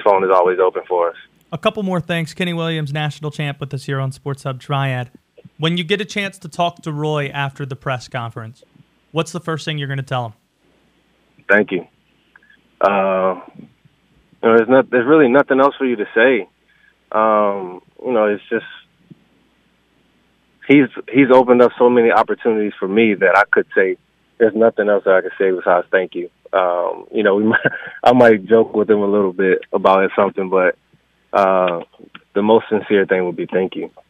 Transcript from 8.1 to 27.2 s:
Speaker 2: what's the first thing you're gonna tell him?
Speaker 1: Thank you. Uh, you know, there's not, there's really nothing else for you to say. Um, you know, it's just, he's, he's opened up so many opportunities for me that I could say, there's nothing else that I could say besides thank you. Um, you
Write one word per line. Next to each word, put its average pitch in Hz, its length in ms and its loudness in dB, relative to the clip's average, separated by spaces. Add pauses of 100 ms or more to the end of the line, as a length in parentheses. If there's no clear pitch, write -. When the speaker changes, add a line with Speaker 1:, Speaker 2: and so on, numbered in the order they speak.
Speaker 2:
what's 156 200 -6
the 175 80 -10
first 160 240 -8
thing 156 140 -6
you're 139 100 -8
gonna 135 140 -6
tell 127 240 -6
him? 107 60 -14 (1160)
Speaker 1:
Thank 101 240 2
you. - 140 -6 (960)
Uh, 95 600 0 (160)
you - 920 -10
know, 113 80 6
there's 113 120 2
not, 131 220 2
there's 123 160 0
really 147 220 4
nothing 135 320 2
else 139 180 2
for 135 80 -2
you 123 100 -2
to 104 80 -4 (100)
say. 113 340 2 (640)
Um, 104 720 0 (240)
you 127 80 -6
know, 107 140 0
it's 104 240 -4
just, 113 160 -6 (2000)
he's, 135 220 6 (220)
he's 131 220 2
opened 123 300 6
up 120 160 4
so 123 100 6
many 120 220 4
opportunities 107 680 0
for 98 100 -6
me 107 260 2
that 90 220 2
I 101 140 4
could 98 240 0
say, 95 220 0 (420)
there's 110 160 2
nothing 110 340 2
else 101 160 0
that 95 100 2
I 92 80 2
could 90 160 -8
say 95 120 2
besides 87 400 0
thank 92 240 -2
you. 87 160 -10 (220)
Um, 87 580 -2
you 113 120 -4